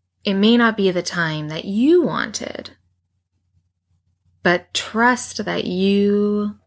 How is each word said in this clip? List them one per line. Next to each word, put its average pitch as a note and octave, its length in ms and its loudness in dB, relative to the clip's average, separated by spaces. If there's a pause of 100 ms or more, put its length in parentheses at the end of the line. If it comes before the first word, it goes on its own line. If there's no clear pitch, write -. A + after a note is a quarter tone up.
(240)
It G3+ 100 -2
may G#3+ 220 4
not A3+ 200 2
be G3 140 2
the F3 120 -2
time D#3 460 -4
that D#3 160 -8
you C4 380 4
wanted, - 680 -6 (1700)
but F3+ 300 0
trust A#3 720 -2
that F3 200 -4
you G3+ 1040 0